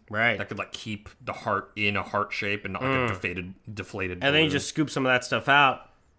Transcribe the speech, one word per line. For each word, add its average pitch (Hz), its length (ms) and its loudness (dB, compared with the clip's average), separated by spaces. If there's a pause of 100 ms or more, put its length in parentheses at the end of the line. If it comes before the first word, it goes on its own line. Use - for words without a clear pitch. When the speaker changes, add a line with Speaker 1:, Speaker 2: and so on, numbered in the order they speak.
(100)
Speaker 1:
Right. 110 280 2
Speaker 2:
that 98 100 -6
could, 104 100 -8
like, 98 140 -8
keep - 360 -10 (160)
the - 80 -6
heart 101 440 -2
in 101 200 2
a 95 60 0
heart 104 300 -2
shape 101 320 -4
and 98 80 -8
not, 98 100 -6
like, 131 80 0
Speaker 1:
Mm. 131 140 2
Speaker 2:
a 117 40 2
deflated, 92 460 -4 (180)
deflated 95 500 -6
Speaker 1:
And 139 120 4
then 156 80 6
you 156 60 4
Speaker 2:
balloon. - 20 -2
Speaker 1:
just 139 180 0
scoop 151 220 0
some 135 160 0
of 131 60 4
that 123 120 2
stuff - 240 -2
out, 139 400 6 (300)